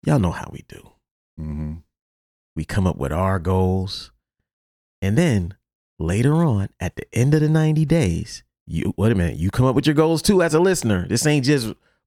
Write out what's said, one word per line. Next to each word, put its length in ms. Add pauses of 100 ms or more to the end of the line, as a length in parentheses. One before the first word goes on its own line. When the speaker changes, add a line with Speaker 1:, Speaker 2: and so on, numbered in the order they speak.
Speaker 1:
y'all 140
know 140
how 200
we 160
do. 220 (500)
Speaker 2:
Mm-hmm. 340 (800)
Speaker 1:
We 100
come 220
up 100
with 140
our 260
goals. 760 (920)
And 140
then 380 (420)
later 460
on, 260 (100)
at 160
the 100 (100)
end 180
of 80
the 80
ninety 360
days, 580 (240)
you, 300
wait 140
a 40
minute, 220
you 120
come 160
up 80
with 140
your 80
goals 260
too 220
as 100
a 60
listener. 480
This 180
ain't 200
just 280 (340)